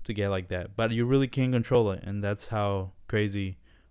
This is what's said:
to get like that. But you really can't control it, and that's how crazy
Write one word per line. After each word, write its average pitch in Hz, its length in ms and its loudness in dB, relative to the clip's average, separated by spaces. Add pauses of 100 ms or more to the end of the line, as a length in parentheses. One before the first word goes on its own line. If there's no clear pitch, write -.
to 117 100 -6
get 101 140 0
like 95 200 -2
that. 90 280 -6
But 113 160 0
you 117 120 2
really 135 240 4
can't 127 240 0
control 117 380 4
it, 92 140 -4
and 101 180 -4
that's 101 260 -4
how 101 440 0 (160)
crazy 101 500 0 (320)